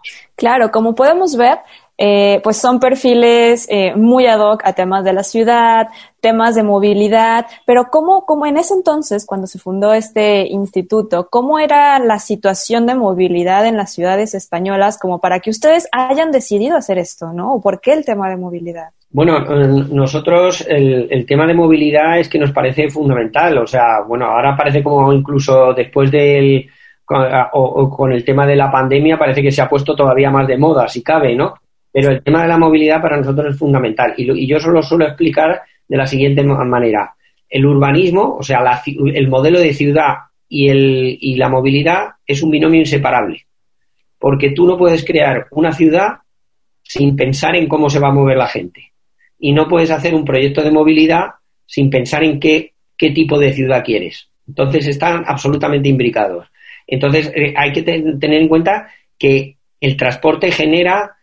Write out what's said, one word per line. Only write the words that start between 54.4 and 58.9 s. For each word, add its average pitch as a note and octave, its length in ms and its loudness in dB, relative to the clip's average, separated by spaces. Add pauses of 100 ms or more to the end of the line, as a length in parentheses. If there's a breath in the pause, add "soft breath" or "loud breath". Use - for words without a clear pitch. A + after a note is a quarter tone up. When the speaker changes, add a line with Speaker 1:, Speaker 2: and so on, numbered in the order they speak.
Speaker 2:
Entonces C#3 400 -2
están D#3+ 380 -2
absolutamente C#3+ 640 -2
imbricados. A2+ 580 -2 (380 loud breath)
Entonces, C#3+ 500 -2
eh, D3 200 -2
hay C#3+ 160 0
que D#3+ 120 -4
ten-, D#3 360 -4
tener D3+ 220 0
en D#3 60 4
cuenta E3+ 420 0 (280 loud breath)